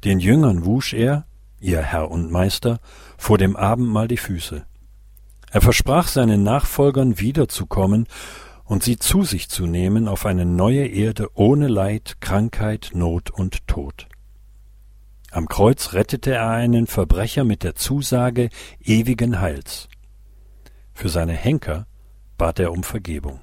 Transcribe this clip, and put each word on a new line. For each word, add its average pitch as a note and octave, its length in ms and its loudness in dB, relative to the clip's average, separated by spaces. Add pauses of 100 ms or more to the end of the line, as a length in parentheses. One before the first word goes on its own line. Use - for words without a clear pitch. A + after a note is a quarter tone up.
Den G2 160 2
Jüngern G#2 440 4
wusch A#2 300 0
er, C3+ 320 0 (320)
ihr F2+ 240 -2
Herr D#2 300 -2
und E2 180 -4
Meister, G2 480 0 (380)
vor - 200 2
dem G2 200 4
Abendmahl A2 500 0
die A#2 100 -2
Füße. D#2 480 -8 (840)
Er - 100 2
versprach C3+ 460 4
seinen A2 380 4
Nachfolgern, C3+ 760 2
wiederzukommen G#2+ 880 0 (560)
und G2+ 220 -2
sie A#2+ 160 0
zu F#3+ 240 2
sich G2+ 240 -6
zu - 180 -6
nehmen F#2 400 0
auf G2+ 180 -4
eine F2+ 200 0
neue G2+ 420 2
Erde G#2+ 480 -2
ohne C#3+ 320 4
Leid, G#2 540 -2
Krankheit, G#2+ 720 -2
Not F2 380 -2
und - 340 -4
Tod. - 400 -6 (1300)
Am D#2+ 160 -4
Kreuz - 460 2
rettete A2 360 0
er A2+ 180 0
einen A#2 380 2
Verbrecher G2+ 560 0
mit A2 220 0
der E2+ 100 -4
Zusage B2 760 -2 (280)
ewigen A2+ 640 0
Heils. D2 480 -6 (1040)
Für - 140 -6
seine E2 240 -2
Henker F2 560 -4 (480)
bat E2 240 -2
er F2 100 0
um F2 140 -6
Vergebung. D2 580 -8